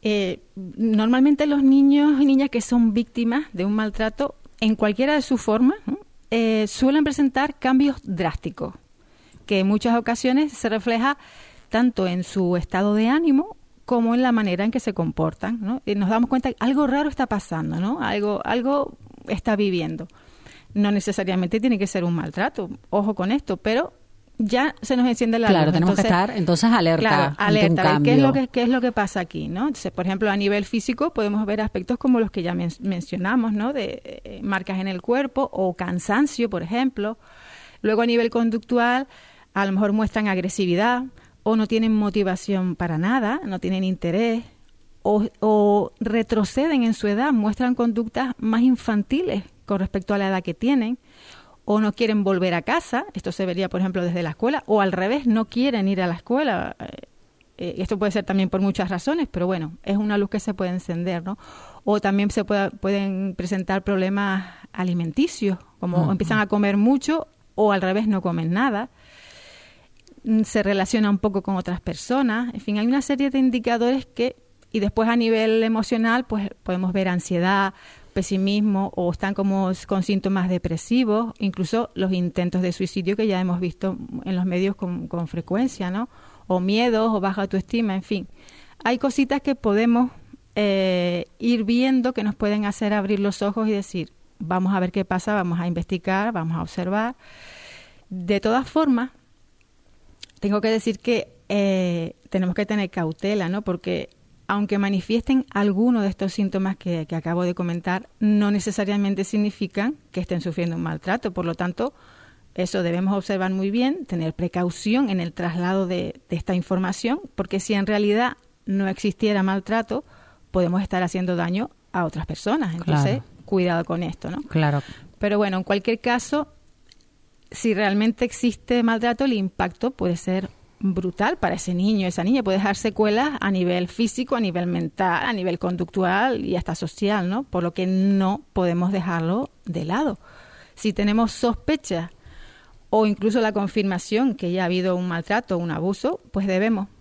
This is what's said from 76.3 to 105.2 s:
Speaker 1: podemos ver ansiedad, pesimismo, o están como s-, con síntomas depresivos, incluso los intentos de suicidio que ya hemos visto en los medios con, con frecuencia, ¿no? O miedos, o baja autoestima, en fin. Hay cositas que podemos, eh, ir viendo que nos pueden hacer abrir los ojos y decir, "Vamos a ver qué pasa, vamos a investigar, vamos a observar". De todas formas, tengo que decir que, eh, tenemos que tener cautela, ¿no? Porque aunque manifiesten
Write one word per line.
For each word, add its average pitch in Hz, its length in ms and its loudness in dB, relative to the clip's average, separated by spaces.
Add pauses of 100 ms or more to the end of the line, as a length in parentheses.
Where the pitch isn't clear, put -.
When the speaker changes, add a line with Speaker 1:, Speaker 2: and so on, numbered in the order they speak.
Speaker 1:
podemos 185 300 -2
ver 190 160 0
ansiedad, 185 640 0 (400)
pesimismo, 196 800 0
o 175 160 0
están 196 240 -4
como 196 360 0
s-, 185 160 -6
con 190 160 0
síntomas 190 460 0
depresivos, 214 880 0
incluso 196 560 -2
los 185 180 0
intentos 180 500 0
de 180 100 0
suicidio 190 440 -2
que 220 100 0
ya 190 140 0
hemos 180 180 0
visto 180 380 -4 (280)
en 185 120 -2
los 180 80 0
medios 185 320 0
con, 175 320 -6
con 170 200 -4
frecuencia, 190 640 -2
¿no? 214 180 -4 (380)
O 185 140 0
miedos, 220 540 2
o 202 60 0
baja 190 220 -2
autoestima, 196 520 -2
en 190 80 -4
fin. 190 260 -4 (560)
Hay 240 140 2
cositas 277 420 0
que 277 140 0
podemos, 233 560 2 (440)
eh, 185 680 0 (140)
ir 233 260 0
viendo 254 480 2
que 226 100 -4
nos 208 120 -2
pueden 208 320 -2
hacer 202 260 0
abrir 202 260 0
los 202 240 -2
ojos 208 260 0
y 220 40 2
decir, 196 400 -6 (260)
"Vamos 185 360 0
a 190 60 2
ver 180 120 0
qué 190 140 0
pasa, 185 280 -2
vamos 180 240 0
a 175 80 -4
investigar, 190 640 -2
vamos 165 260 -4
a 165 40 -4
observar". 196 540 -4 (920)
De 185 300 0
todas 240 280 0
formas, 262 420 2 (1300)
tengo 202 200 0
que 220 80 0
decir 220 300 0
que, 233 300 -2 (200)
eh, 185 640 0 (140)
tenemos 185 260 0
que 208 120 -2
tener 202 240 -2
cautela, 180 580 -2
¿no? 202 140 -4
Porque 175 480 -6 (380)
aunque 202 280 0
manifiesten 214 800 0